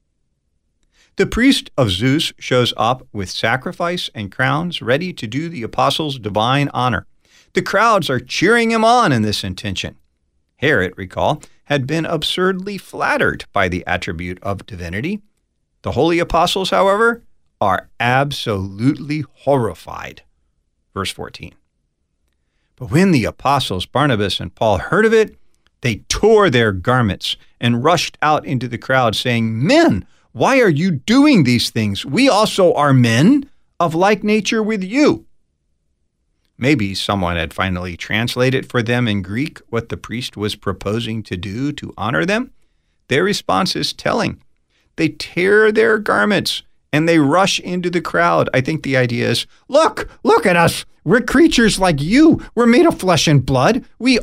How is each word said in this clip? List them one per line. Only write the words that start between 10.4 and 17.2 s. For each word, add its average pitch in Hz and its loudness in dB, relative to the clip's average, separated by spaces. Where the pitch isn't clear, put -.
Herod, 120 0
recall, 98 -4
had 143 -2
been 160 -4
absurdly 185 -4
flattered - -4
by 98 0
the 90 -6
attribute 90 -6
of 98 -8
divinity. 104 -8
The 98 -6
holy 165 0
apostles, 170 0
however, 202 2